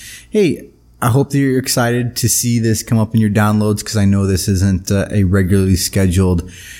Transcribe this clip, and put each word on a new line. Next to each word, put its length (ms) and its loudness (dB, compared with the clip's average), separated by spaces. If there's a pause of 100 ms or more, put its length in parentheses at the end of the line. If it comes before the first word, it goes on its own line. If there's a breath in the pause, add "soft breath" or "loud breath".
(280 loud breath)
Hey, 420 0 (340)
I 80 2
hope 180 0
that 80 -2
you're 220 2
excited 560 -2
to 120 -4
see 300 0
this 240 0
come 160 -2
up 160 0
in 80 4
your 80 2
downloads, 560 0
'cause 100 -8
I 100 2
know 200 2
this 220 -2
isn't, 420 0
uh, 220 0
a 120 2
regularly 520 2
scheduled 760 0 (300 loud breath)